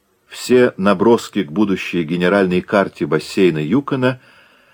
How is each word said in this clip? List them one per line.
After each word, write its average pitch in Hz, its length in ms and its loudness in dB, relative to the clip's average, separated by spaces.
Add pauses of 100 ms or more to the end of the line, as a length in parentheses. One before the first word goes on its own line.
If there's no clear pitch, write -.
(260)
Все - 520 2
наброски 101 680 0
к 73 80 -12
будущей 95 500 -2
генеральной 90 600 0
карте 95 420 -2
бассейна 80 580 0
Юкона 127 580 -2 (540)